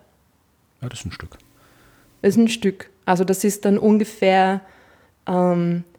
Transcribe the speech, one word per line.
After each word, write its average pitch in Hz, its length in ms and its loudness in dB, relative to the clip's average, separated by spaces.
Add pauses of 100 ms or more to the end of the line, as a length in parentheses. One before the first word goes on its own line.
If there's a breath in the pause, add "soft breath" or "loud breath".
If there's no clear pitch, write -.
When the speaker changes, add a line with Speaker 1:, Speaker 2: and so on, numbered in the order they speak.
(800)
Speaker 1:
Ja, 123 80 -12
das - 100 -18
ist - 80 -16
ein 85 40 -12
Stück. - 260 -18 (840 soft breath)
Speaker 2:
Das 196 140 2
ist - 20 2
ein 226 120 4
Stück. 196 420 -4 (140)
Also 185 180 0
das 185 200 -2
ist 202 220 -2
dann 202 140 2
ungefähr, 190 840 2 (640 soft breath)
ähm, 175 580 0 (140)